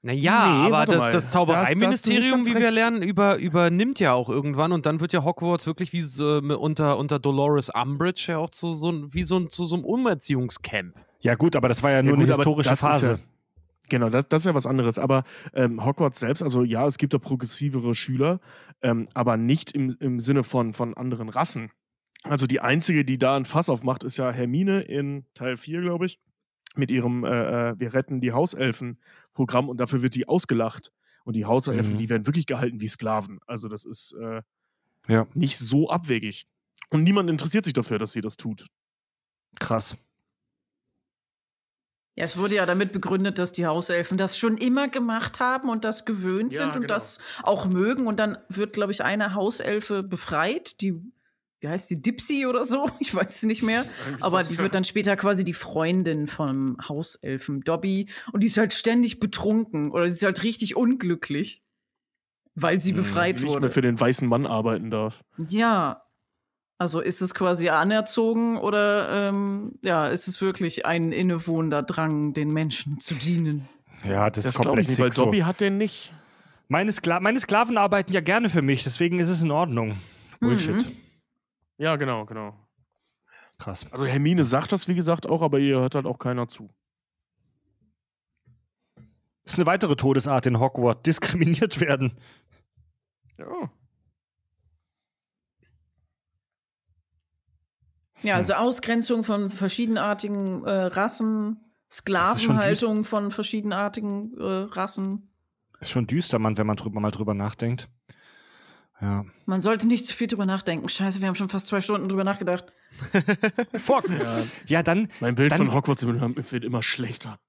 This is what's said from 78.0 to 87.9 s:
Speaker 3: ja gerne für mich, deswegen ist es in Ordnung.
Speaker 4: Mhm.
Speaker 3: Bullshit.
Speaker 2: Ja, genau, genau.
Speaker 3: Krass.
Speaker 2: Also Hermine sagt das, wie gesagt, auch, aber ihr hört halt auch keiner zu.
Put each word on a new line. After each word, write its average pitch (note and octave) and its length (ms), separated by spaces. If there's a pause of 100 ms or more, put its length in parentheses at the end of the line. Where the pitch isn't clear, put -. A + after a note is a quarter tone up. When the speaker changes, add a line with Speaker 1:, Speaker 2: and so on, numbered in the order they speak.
Speaker 3:
ja F#3 80
gerne G3+ 260
für E3 140
mich, C3+ 240
deswegen E3+ 340
ist E3+ 80
es F3 160
in D#3 80
Ordnung. A#2 460 (420)
Speaker 4:
Mhm. - 0
Speaker 3:
Bullshit. A3 500 (880)
Speaker 2:
Ja, D#3 200
genau, B2 280
genau. G#2+ 280 (1040)
Speaker 3:
Krass. - 340
Speaker 2:
Also C3 140
Hermine D3 400
sagt C3 260
das, G3 160
wie F3 80
gesagt, E3 320
auch, E3 140
aber D3 180
ihr C#3 220
hört B2+ 140
halt C#3 100
auch B2 120
keiner B2 300
zu. G#2+ 220 (2750)